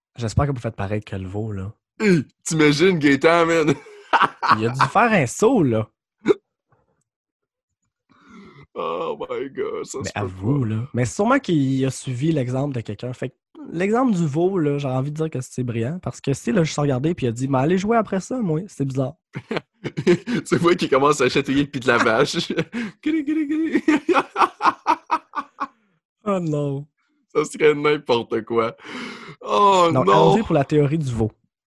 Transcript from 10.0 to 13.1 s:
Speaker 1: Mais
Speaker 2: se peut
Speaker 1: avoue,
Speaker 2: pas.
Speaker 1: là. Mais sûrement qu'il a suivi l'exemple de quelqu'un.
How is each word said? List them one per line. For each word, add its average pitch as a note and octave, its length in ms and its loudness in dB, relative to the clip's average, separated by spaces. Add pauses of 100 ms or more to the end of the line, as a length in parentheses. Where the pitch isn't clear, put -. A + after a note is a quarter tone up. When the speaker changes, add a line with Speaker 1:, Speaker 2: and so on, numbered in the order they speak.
Speaker 1:
Mais G2 80 -8
Speaker 2:
se - 40 -10
peut G#2+ 80 -8
Speaker 1:
avoue, G2 400 -4
Speaker 2:
pas. A#2+ 60 -2
Speaker 1:
là. A2 260 -4
Mais B2 140 0
sûrement A#3 320 0
qu'il C3+ 480 0
a C3+ 40 -2
suivi C3+ 420 -4
l'exemple C3 420 -2
de A#2 80 -6
quelqu'un. A2+ 320 -10